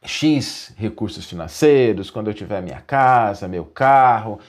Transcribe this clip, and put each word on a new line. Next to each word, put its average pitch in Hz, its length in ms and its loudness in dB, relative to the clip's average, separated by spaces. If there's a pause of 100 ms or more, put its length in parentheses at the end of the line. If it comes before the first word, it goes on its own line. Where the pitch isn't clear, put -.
X - 720 -2
recursos 104 500 -8
financeiros, 101 840 2
quando 107 160 -8
eu 104 80 -6
tiver 98 260 -8
minha 82 200 -14
casa, 120 680 2
meu 90 180 -8
carro, 123 840 2